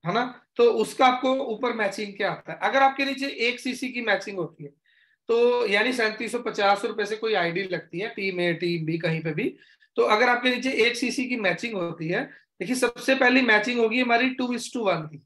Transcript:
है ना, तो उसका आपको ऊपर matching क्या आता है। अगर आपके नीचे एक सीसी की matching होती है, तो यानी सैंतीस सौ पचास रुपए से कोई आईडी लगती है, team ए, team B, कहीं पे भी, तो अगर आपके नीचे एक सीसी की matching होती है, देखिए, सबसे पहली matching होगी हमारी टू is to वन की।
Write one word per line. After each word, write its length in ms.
है 80
ना, 280
तो 80
उसका 420
आपको 280
ऊपर 380
matching 440
क्या 140
आता 220
है। 100
अगर 200
आपके 220
नीचे 240
एक 320
सीसी 280
की 120
matching 360
होती 280
है, 60
तो 380
यानी 260
सैंतीस 400
सौ 60
पचास 460
रुपए 200
से 120
कोई 180
आईडी 280
लगती 360
है, 100
team 320
ए, 140
team 320
B, 120
कहीं 240
पे 100
भी, 240
तो 60
अगर 260
आपके 220
नीचे 220
एक 240
सीसी 280
की 120
matching 380
होती 340
है, 160
देखिए, 160
सबसे 380
पहली 280
matching 380
होगी 200
हमारी 300
टू 160
is 160
to 140
वन 260
की। 240